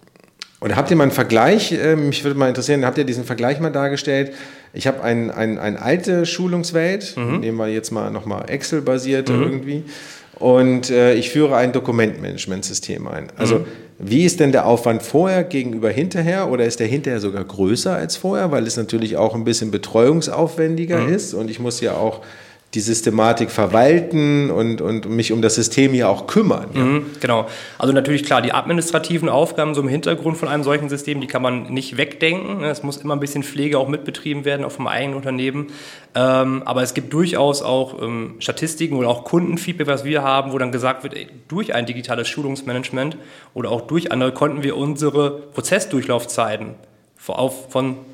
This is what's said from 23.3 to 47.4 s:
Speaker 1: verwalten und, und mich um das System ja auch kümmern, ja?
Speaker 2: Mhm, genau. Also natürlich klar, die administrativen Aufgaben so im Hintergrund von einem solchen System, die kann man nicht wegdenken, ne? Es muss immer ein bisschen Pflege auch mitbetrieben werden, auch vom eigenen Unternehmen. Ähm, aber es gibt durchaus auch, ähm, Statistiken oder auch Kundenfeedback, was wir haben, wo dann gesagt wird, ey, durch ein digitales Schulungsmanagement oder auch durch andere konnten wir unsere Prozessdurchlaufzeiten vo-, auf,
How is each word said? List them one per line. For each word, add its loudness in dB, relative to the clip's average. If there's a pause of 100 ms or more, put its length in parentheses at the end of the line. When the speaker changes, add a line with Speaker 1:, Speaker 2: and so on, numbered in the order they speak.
Speaker 1:
verwalten 4
und, 0
und -2
mich 0
um 2
das 4
System 4
ja 4
auch 0
kümmern, 2
ja? 2
Speaker 2:
Mhm, 2 (160)
genau. 2 (300)
Also 2
natürlich 2
klar, 4
die 0
administrativen 0
Aufgaben 0
so -2
im 0
Hintergrund -2
von -4
einem 0
solchen 0
System, -6
die -8
kann -2
man -4
nicht -6
wegdenken, -2
ne? -2
Es -6
muss -6
immer -4
ein -2
bisschen -4
Pflege 0
auch 0
mitbetrieben -6
werden, -2
auch -8
vom -6
eigenen -2
Unternehmen. -4 (460)
Ähm, 2
aber 0
es -4
gibt -6
durchaus 2
auch, -2
ähm, -6
Statistiken -4
oder 0
auch 0
Kundenfeedback, -2
was 0
wir -2
haben, 0
wo -2
dann -2
gesagt -2
wird, -10
ey, -12 (200)
durch -4
ein -2
digitales -6
Schulungsmanagement -6 (380)
oder -4
auch -2
durch -2
andere 0
konnten 0
wir -2
unsere 0
Prozessdurchlaufzeiten -2 (400)
vo-, -12
auf, -4